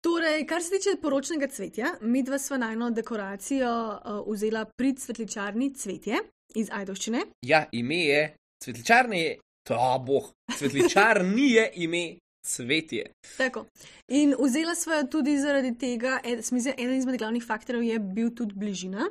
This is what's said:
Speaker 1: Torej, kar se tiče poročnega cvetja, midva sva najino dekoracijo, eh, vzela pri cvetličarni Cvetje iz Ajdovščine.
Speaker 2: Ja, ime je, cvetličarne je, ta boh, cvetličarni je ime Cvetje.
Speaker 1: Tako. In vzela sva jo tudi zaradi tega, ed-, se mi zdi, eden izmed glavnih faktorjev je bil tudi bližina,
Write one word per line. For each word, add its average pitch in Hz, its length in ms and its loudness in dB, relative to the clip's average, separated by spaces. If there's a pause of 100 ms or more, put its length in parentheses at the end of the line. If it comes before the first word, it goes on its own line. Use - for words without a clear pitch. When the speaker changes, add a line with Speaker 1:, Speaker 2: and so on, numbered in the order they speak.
Speaker 1:
Torej, 330 400 2
kar 320 160 -2
se 339 120 -6
tiče 392 260 2
poročnega 277 500 0
cvetja, 214 520 -4
midva 247 380 0
sva 269 200 -4
najino 226 320 -2
dekoracijo, 226 800 -2 (200)
eh, 202 100 -8 (260)
vzela 214 420 -2
pri 254 260 0
cvetličarni 226 800 -4
Cvetje 208 460 -6 (360)
iz 220 160 -2
Ajdovščine. 202 520 -4 (180)
Speaker 2:
Ja, 151 300 4
ime 120 280 -2
je, 151 260 4 (380)
cvetličarne 208 580 2
je, 156 180 -2 (240)
ta 127 360 2
boh, 131 300 0 (220)
cvetličarni 208 1000 4
je 220 280 6
ime 170 260 -2 (380)
Cvetje. 127 640 -2 (280)
Speaker 1:
Tako. 240 320 -4 (440)
In 285 260 6
vzela 302 380 2
sva 330 220 -2
jo 294 100 2
tudi 294 320 2
zaradi 277 380 2
tega, 247 440 -2
ed-, 240 220 -4
se - 100 -6
mi 247 80 2
zdi, 254 140 -2
eden 254 220 -2
izmed 254 200 0
glavnih 226 280 -2
faktorjev 233 400 -4
je 226 180 0
bil 208 300 -2
tudi 220 220 -6
bližina, 196 580 -4